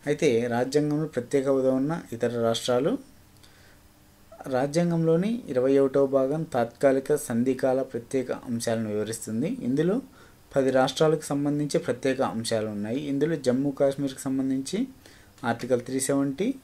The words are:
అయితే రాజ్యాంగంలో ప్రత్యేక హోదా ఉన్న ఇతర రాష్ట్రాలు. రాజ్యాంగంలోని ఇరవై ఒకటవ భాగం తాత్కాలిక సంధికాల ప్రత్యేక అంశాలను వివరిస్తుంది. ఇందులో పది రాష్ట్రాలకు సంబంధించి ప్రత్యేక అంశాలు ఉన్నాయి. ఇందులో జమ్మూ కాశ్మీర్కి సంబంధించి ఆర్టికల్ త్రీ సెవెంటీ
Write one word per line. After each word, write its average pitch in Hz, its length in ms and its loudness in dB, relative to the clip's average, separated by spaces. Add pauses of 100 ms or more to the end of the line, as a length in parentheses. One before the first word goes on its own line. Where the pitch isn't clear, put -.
అయితే 135 420 2
రాజ్యాంగంలో 147 580 0
ప్రత్యేక 135 420 -2
హోదా 131 240 2
ఉన్న 143 300 -2 (120)
ఇతర 117 280 -2
రాష్ట్రాలు. 123 720 0 (1300)
రాజ్యాంగంలోని 165 1000 0
ఇరవై 131 300 4
ఒకటవ 139 300 4
భాగం 135 360 0
తాత్కాలిక 135 720 2
సంధికాల 127 680 0
ప్రత్యేక 127 500 -6
అంశాలను 113 580 -4
వివరిస్తుంది. 110 720 -4
ఇందులో 160 400 0 (540)
పది 131 160 4
రాష్ట్రాలకు 151 500 4
సంబంధించి 147 580 -2
ప్రత్యేక 131 420 -2
అంశాలు 110 460 -2
ఉన్నాయి. 107 320 -4
ఇందులో 147 360 0
జమ్మూ 135 360 0
కాశ్మీర్కి 139 500 -2
సంబంధించి 135 680 -2 (560)
ఆర్టికల్ 123 380 0
త్రీ 131 180 -6
సెవెంటీ 139 640 -2